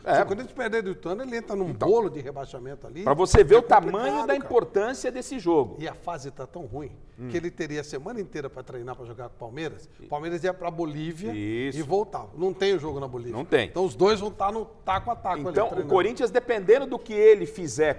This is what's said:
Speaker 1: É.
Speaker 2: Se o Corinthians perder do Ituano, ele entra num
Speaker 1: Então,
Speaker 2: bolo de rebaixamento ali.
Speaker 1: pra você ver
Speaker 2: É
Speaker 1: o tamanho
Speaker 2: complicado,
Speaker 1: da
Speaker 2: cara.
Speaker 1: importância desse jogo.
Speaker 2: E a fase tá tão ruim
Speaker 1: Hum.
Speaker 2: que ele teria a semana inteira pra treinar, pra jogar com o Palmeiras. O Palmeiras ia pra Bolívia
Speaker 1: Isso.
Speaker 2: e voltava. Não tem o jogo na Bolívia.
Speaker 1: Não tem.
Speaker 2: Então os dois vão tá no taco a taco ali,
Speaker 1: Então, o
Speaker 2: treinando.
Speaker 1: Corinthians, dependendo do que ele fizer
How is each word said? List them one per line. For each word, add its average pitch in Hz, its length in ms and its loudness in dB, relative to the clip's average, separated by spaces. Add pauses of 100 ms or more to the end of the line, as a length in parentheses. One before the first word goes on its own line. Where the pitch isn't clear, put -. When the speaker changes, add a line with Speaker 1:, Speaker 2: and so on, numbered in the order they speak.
Speaker 1:
É. 170 120 2
Speaker 2:
Se 180 60 4
o 202 40 2
Corinthians 208 260 -6
perder 226 300 -4
do 190 80 -6
Ituano, 185 320 -8
ele 247 140 -8
entra 226 180 -8
num 196 140 -2
Speaker 1:
Então, 127 200 -2
Speaker 2:
bolo 214 220 4
de 143 100 -12
rebaixamento 135 640 -14
ali. 131 200 -12
Speaker 1:
pra 139 100 6
você 185 300 8
ver 156 100 10
Speaker 2:
É 233 40 12
Speaker 1:
o 240 40 6
tamanho 202 320 6
Speaker 2:
complicado, 269 320 0
Speaker 1:
da 277 80 2
Speaker 2:
cara. 269 100 -4
Speaker 1:
importância 240 680 0
desse 262 260 -8
jogo. 151 400 2
Speaker 2:
E 156 80 -10
a 151 80 -10
fase 156 380 -10
tá 131 120 -14
tão 175 220 -16
ruim 139 240 -12 (260)
Speaker 1:
Hum. 123 120 -12
Speaker 2:
que 117 80 -6
ele 170 140 -4
teria 147 300 -8
a 143 40 -8
semana 156 360 -10
inteira 151 300 -10
pra 131 140 -16
treinar, 123 320 -12
pra 127 80 -16
jogar 117 240 -14
com - 80 -20
o - 20 -20
Palmeiras. 123 500 -12 (120)
O - 80 -20
Palmeiras 160 340 -6
ia 180 100 0
pra 175 180 -6
Bolívia 160 600 -8
Speaker 1:
Isso. 113 460 -4
Speaker 2:
e 160 40 -6
voltava. 139 540 -4
Não 185 160 -2
tem 190 220 0
o 175 60 0
jogo 143 180 -8
na 139 80 -6
Bolívia. 120 300 -10
Speaker 1:
Não 135 80 -6
tem. 127 240 2
Speaker 2:
Então 175 160 -2
os 147 100 -4
dois 196 240 4
vão 208 140 -8
tá 196 180 -2
no 220 140 -6
taco 196 480 -6
a - 40 -2
taco 185 200 -4
ali, 147 60 -6
Speaker 1:
Então, 190 240 2
o - 40 -2
Speaker 2:
treinando. - 220 -2
Speaker 1:
Corinthians, 220 400 2
dependendo 233 540 4
do - 120 -6
que - 140 -12
ele 208 340 8
fizer 147 520 -2